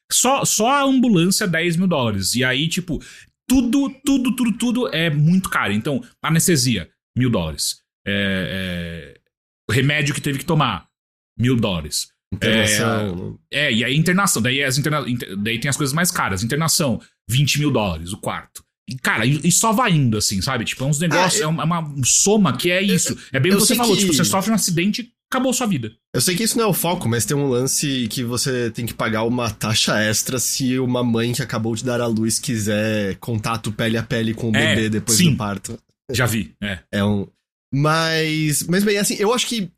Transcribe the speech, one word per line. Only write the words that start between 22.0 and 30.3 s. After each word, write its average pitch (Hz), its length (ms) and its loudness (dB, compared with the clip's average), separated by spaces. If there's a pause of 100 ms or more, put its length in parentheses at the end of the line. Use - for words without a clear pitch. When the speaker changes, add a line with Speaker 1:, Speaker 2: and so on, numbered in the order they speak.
Speaker 1:
soma 196 500 4
que 175 160 0
é 185 100 2
Speaker 2:
eu 196 140 2
Speaker 1:
isso. 127 220 -2 (160)
É 135 60 0
bem 170 120 4
o 202 40 6
Speaker 2:
eu - 20 6
Speaker 1:
que 214 60 4
você 190 40 4
Speaker 2:
sei - 80 2
Speaker 1:
falou, 233 200 2
Speaker 2:
que 202 80 2
Speaker 1:
tipo, 175 100 2
você 143 100 2
sofre 190 260 0
um 226 60 2
acidente, 190 560 0 (180)
acabou 262 220 0
sua 240 160 -2
vida. 123 240 -2 (240)
Speaker 2:
Eu 127 60 0
sei 180 160 0
que 220 60 -2
isso 220 140 0
não 226 60 2
é 214 60 2
o 175 40 4
foco, 170 360 -2
mas 117 160 0
tem 147 100 -2
um 143 140 0
lance 127 600 0
que 131 140 -4
você 120 480 -2
tem 120 140 -6
que 110 80 -6
pagar 110 300 -2
uma 120 280 -2
taxa 110 500 0
extra 107 380 -2